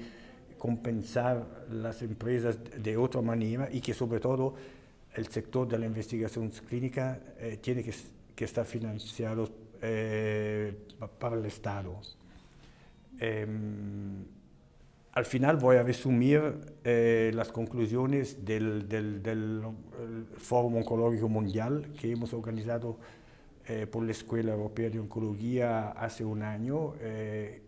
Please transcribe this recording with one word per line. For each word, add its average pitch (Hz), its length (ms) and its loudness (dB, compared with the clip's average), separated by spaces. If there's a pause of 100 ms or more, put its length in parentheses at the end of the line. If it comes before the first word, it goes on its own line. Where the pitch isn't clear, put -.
(580)
compensar 120 880 0 (260)
las 113 300 -4
empresas 117 560 0 (240)
de 107 160 0
otra 127 240 2
manera 117 500 0
y 127 100 -2
que 117 120 -2
sobre 117 260 0
todo 131 360 2 (580)
el 107 140 -4
sector 123 400 -2
de 113 100 0
la 113 80 0
investigación 110 640 -2
clínica, 127 720 -2 (160)
eh, 113 240 -6
tiene 123 220 0
que 113 80 -6
s-, - 180 -10 (260)
que 113 100 -4
estar 113 200 0
financiado, 110 840 -4 (340)
eh, 107 920 0 (240)
pa-, 107 80 -8
para 117 300 -2
el 107 80 -2
Estado. 101 520 -4 (1200)
Em, 104 1040 -4 (880)
al 127 120 2
final 135 320 4
voy 127 200 10
a 120 60 8
resumir, 127 580 6 (420)
eh, 117 500 6
las 113 200 0
conclusiones 120 880 0
del, 107 460 0
del, 107 340 -2
del, 110 380 -2 (400)
el 113 240 -8 (120)
Fórum 120 380 4
Oncológico 117 540 4
Mundial 110 720 0
que 117 120 0
hemos 117 220 -2
organizado, 113 640 -2 (680)
eh, 110 220 -4
por 113 160 -2
la 113 80 2
Escuela 110 420 0
Europea 107 360 0
de 110 100 -2
Oncología 110 920 0
hace 113 340 -4
un 107 180 -2
año, 135 560 -2
eh, 107 680 -6